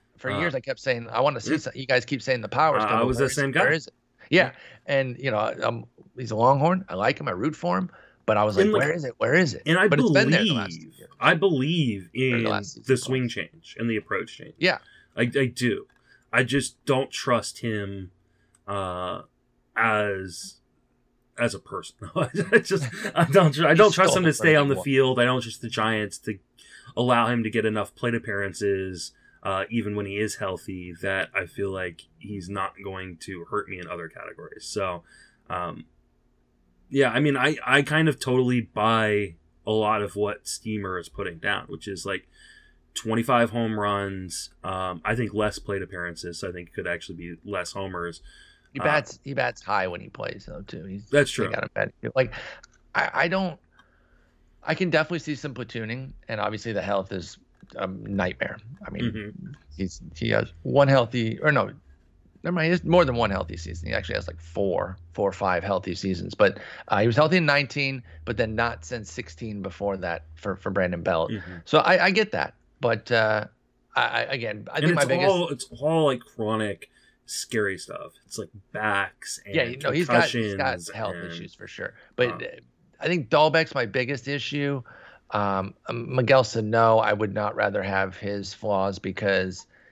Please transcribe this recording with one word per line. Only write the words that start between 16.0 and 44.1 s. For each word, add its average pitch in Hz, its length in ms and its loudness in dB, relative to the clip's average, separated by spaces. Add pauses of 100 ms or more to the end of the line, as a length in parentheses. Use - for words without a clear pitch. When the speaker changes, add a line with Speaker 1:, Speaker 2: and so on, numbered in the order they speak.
Speaker 2:
I 120 100 4
just 123 440 -2
don't 135 240 2
trust - 480 -2
him, 98 520 -6 (560)
uh, 92 540 -4 (560)
as, 104 800 0 (840)
as 120 160 0
a 90 40 -10
person. - 380 -12 (100)
<laughs> - 100 -6
I 175 440 2
just, 160 280 0 (260)
I 165 100 6
don't 160 300 8
tr-, 156 120 4
I 151 80 8
don't 208 140 10
Speaker 1:
He's 170 80 2
Speaker 2:
trust 185 160 6
Speaker 1:
still 185 80 4
Speaker 2:
him 175 40 2
to 160 60 6
Speaker 1:
a - 20 4
Speaker 2:
stay 156 240 6
on 143 120 6
the 135 80 4
Speaker 1:
person. 135 80 -6
Speaker 2:
field. 131 360 4
I 120 60 6
don't 127 160 2
trust 110 180 -10
the 117 80 -6
Giants 110 520 0
to 104 180 -6 (580)
allow 120 300 4
him 120 160 2
to 107 80 -2
get 110 160 2
enough 107 280 -2
plate 120 200 -2
appearances, 98 1000 -2 (300)
uh, 98 260 -2
even 104 260 -2
when 104 120 -4
he 98 100 -6
is 104 200 -2
healthy, 90 680 -8
that 95 320 -2
I 95 100 -2
feel 98 260 -6
like 92 340 -8 (140)
he's 98 300 -10
not 98 240 -4 (100)
going 95 420 -10
to 90 260 -10
hurt 104 180 -4
me 95 100 -10
in 90 100 -10
other 85 200 -8
categories. - 560 -16
So, 92 380 -4 (480)
um, 85 340 -8 (1120)
yeah, 135 160 4
I 120 100 2
mean, 143 180 4
I, 139 260 2
I 131 160 6
kind 156 260 2
of 139 140 2
totally 127 400 2
buy 107 760 2 (300)
a 104 40 -2
lot 107 320 2
of 98 120 -6
what 104 320 -4
Steamer 98 520 -6
is 82 100 -12
putting 90 300 -8
down, 98 300 -4
which 98 200 -12
is, 92 160 -8
like, 98 240 -6 (640)
twenty-five 117 560 2
home 110 320 -2
runs, 98 680 -4 (120)